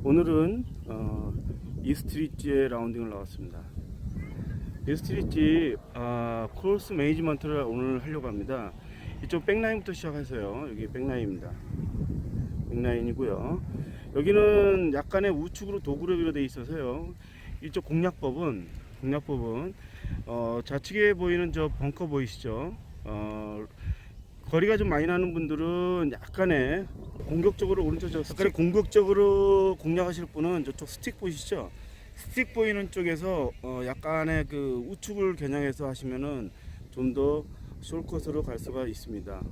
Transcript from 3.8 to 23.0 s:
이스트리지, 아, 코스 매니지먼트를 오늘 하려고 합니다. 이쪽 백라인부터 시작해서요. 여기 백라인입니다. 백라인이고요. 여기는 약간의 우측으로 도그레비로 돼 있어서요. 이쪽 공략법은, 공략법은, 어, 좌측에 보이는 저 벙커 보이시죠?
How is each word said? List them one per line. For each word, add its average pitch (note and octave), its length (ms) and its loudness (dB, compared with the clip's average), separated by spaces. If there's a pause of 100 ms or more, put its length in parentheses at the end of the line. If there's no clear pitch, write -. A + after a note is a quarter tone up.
이스트리지, D#3 920 2 (160)
아, A#2 600 -2
코스 G3 380 0
매니지먼트를 D3+ 720 0
오늘 B2+ 420 0
하려고 D3 240 -6
합니다. G#2 460 -4 (500)
이쪽 E3+ 220 -2
백라인부터 A3 480 0
시작해서요. C3 800 -4
여기 A2 160 -6
백라인입니다. G#2+ 680 -2 (1160)
백라인이고요. A#2+ 920 0 (520)
여기는 G3 800 6
약간의 F#3+ 380 2
우측으로 F3 480 -4
도그레비로 D#3+ 540 0
돼 C#3+ 100 0
있어서요. C3+ 680 -4 (500)
이쪽 D#3+ 220 -4
공략법은, D3+ 840 0 (320)
공략법은, C3+ 720 -2 (520)
어, A#2 400 -2
좌측에 G3+ 480 2
보이는 F3 400 2
저 D#3 160 2
벙커 C#3+ 380 -2
보이시죠? C3+ 680 -4 (300)